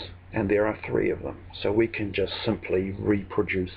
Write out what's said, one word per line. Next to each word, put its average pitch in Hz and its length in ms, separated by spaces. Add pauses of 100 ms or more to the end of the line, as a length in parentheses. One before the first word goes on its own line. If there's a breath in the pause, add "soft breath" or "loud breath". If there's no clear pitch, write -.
(340)
and 107 160
there 104 180
are 107 180
three 110 240
of - 140
them. 69 140 (260)
So 98 80
we 113 160
can 104 260
just 95 200 (120)
simply 95 460
reproduce 98 840